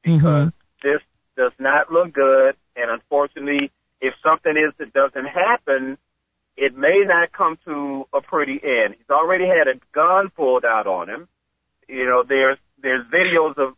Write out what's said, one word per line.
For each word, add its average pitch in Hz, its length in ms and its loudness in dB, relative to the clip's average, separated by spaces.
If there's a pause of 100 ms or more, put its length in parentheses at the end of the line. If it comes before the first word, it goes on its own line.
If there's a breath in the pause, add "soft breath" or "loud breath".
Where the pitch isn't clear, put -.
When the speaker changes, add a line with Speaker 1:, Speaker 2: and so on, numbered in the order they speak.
Speaker 1:
Because 165 180 2
Speaker 2:
Mm-hmm. 151 640 0
Speaker 1:
this 147 140 0 (340)
does 123 240 0
not 143 320 0
look 170 220 0
good, 135 420 4 (200)
and 120 160 -4
unfortunately, 143 800 -4 (300)
if 131 120 -4 (100)
something 160 340 0
is 151 200 0
that 135 160 -14
doesn't 139 320 0
happen, 139 720 -2 (580)
it 135 200 -4
may 165 300 2
not 170 260 0
come 165 340 -4
to 143 480 -10
a 139 80 -2
pretty 147 420 -4
end. 113 340 0
He's - 120 -20
already 170 360 0
had 165 220 2
a 131 120 -4 (140)
gun 185 420 2
pulled 127 300 0
out 110 220 0
on 90 220 -6
him. 151 180 -14 (600)
You 127 180 -6
know, 127 220 2
there's, 135 300 0 (240)
there's 127 260 -4
videos 160 500 0
of, 135 200 -4